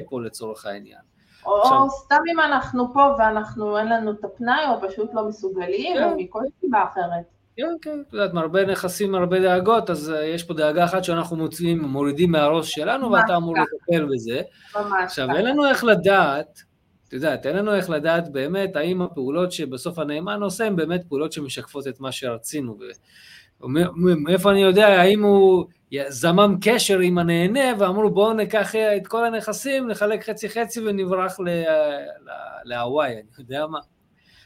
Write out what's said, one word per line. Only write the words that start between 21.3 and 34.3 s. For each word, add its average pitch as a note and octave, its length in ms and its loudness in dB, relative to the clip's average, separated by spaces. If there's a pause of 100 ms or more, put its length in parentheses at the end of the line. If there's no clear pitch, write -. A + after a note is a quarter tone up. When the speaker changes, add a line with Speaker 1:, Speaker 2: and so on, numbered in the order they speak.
Speaker 1:
שמשקפות C#3 560 -10
את B2 120 -12
מה C3+ 120 -8
שרצינו. B2 680 -8
ו-, - 840 -20
ומ-, D#3+ 300 0
מ-, E3+ 280 2
מאיפה F#3 280 4
אני G3 100 4
יודע, G3 260 6
האם G3 360 6
הוא F#3+ 420 6 (260)
י-, C#3 200 -6
זמם F3 500 4
קשר G#3 380 2
עם F3+ 180 4
הנהנה, F3+ 600 2
ואמרו, G3 320 2
"בואו G3+ 240 2
ניקח, G#3 420 -2
אה, G#3+ 220 2
את G3 100 -8
כל A#3 180 -2
הנכסים, A#3 600 -4
נחלק G#3+ 420 -2
חצי G#3+ 200 -8
חצי A3+ 380 -6
ונברח F#3 520 -4
ל-, F#3+ 100 -6
ל-, D3+ 800 -2 (360)
להוואי", B2 480 -4
אני A2 80 -12 (180)
יודע C#3 280 -8
מה. D#3 120 -10 (680)